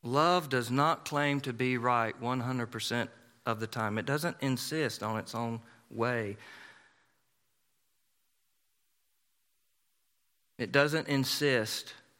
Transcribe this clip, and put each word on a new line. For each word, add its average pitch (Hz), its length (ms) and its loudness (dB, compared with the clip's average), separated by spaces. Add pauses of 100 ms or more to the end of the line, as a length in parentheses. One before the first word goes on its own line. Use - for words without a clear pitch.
Love 156 480 4
does 123 200 0
not 147 360 2
claim 143 340 0
to 131 140 -6
be 127 240 0
right 117 420 2
one 123 200 -2
hundred 120 300 -2
percent 117 380 -2 (380)
of 113 120 0
the 110 80 -4
time. 107 300 -2
It 107 80 -2
doesn't 151 360 -2
insist 135 640 -2
on 110 160 -2
its - 160 -8
own 113 280 -4 (280)
way. 113 460 -2 (4000)
It 98 140 -2
doesn't 147 360 4
insist 135 840 0 (260)